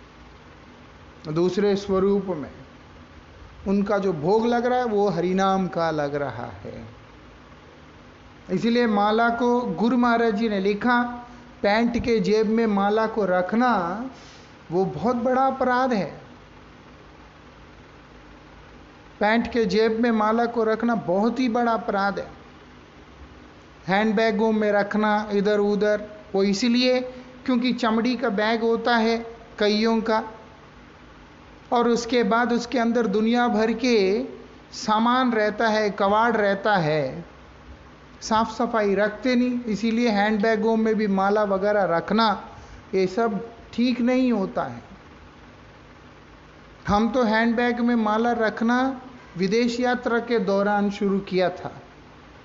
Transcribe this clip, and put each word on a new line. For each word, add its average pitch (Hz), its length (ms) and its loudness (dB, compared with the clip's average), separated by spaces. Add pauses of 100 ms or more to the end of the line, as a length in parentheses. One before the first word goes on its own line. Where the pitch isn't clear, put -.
(1300)
दूसरे 180 480 0
स्वरूप 196 500 0
में। 156 240 -8 (1160)
उनका 202 300 0
जो 190 140 0
भोग 190 340 0
लग 240 200 0
रहा 247 120 0
है, 247 60 0
वो 208 240 0
हरिनाम 190 600 0
का 165 220 -2
लग 147 240 -2
रहा 127 320 -6
है। 117 380 -14 (1700)
इसीलिए 233 360 0
माला 214 420 2
को, 240 320 0
गुरु 214 360 0
महाराज 233 380 2
जी 220 140 -2
ने 202 120 -2
लिखा, 208 400 0 (600)
पैंट 226 420 2
के 233 160 2
जेब 208 260 2
में 226 200 2
माला 208 400 2
को 220 180 -2
रखना, 190 800 0 (640)
वो 180 140 2
बहुत 185 320 -2
बड़ा 254 300 2
अपराध 254 460 0
है। 180 280 -4 (3000)
पैंट 233 320 0
के 233 120 2
जेब 220 360 2
में 240 100 2
माला 220 360 2
को 233 180 -2
रखना 220 300 0
बहुत 208 460 0
ही 254 80 2
बड़ा 233 240 0
अपराध 202 460 -2
है। - 120 -10 (1600)
हैंडबैगों 220 640 2
में 214 200 2
रखना 208 600 0
इधर 202 260 2
उधर, 208 500 0 (260)
वो 196 100 2
इसीलिए 247 560 2 (460)
क्योंकि 247 260 2
चमड़ी 226 440 0
का 254 120 -2
बैग 214 320 0
होता 233 360 2
है 226 300 0 (320)
कईयों 214 420 2
का, 220 220 0 (1500)
और 240 160 2
उसके 233 340 0
बाद 226 300 2
उसके 240 260 -2
अंदर 233 280 0
दुनिया 226 420 2
भर 220 240 0
के 226 520 2 (480)
सामान 240 600 2
रहता 214 360 0
है, 214 220 2
कबाड़ 214 460 2
रहता 202 400 2
है, 156 480 -2 (960)
साफ 226 380 -2
सफाई 220 360 0
रखते 208 400 0
नहीं, 247 300 0
इसीलिए 226 440 0
हैंडबैगों 214 680 2
में 226 180 2
भी 214 120 0
माला 202 380 2
वगैरह 202 400 0
रखना, 196 600 0 (500)
ये 190 120 2
सब 208 420 -2 (240)
ठीक 240 280 0
नहीं 254 320 2
होता 190 300 -2
है। 120 200 -10 (2000)
हम 208 220 2
तो 254 120 0
हैंडबैग 233 580 0
में 240 140 2
माला 226 380 0
रखना 233 680 0 (360)
विदेश 233 440 0
यात्रा 247 380 0
के 233 200 -2
दौरान 202 520 0
शुरू 202 300 0
किया 185 300 0
था, - 220 -12 (720)